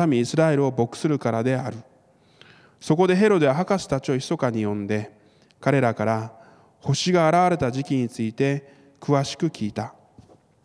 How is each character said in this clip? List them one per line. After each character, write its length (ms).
民 120
イ 60
ス 100
ラ 160
エ 60
ル 80
を 100
牧 220
す 100
る 120
か 120
ら 120
で 120
あ 140
る。」 80
そ 160
こ 120
で 80
ヘ 120
ロ 120
デ 80
は 80
博 240
士 100
た 100
ち 120
を 20
密 240
か 140
に 120
呼 120
ん 100
で、 260
彼 220
ら 140
か 100
ら 280
星 320
が 160
現 220
れ 80
た 140
時 120
期 120
に 120
つ 140
い 120
て 380
詳 220
し 120
く 120
聞 180
い 60
た。 240